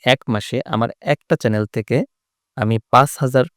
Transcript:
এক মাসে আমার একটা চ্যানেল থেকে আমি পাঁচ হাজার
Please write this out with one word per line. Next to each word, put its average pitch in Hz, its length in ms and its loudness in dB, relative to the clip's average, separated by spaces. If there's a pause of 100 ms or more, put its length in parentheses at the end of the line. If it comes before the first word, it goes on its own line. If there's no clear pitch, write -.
এক 131 220 4
মাসে 110 380 -4
আমার 117 240 -2 (120)
একটা - 340 -2
চ্যানেল 107 380 -2
থেকে 113 240 -2 (600)
আমি 110 180 0 (140)
পাঁচ 131 300 6
হাজার 131 260 0 (120)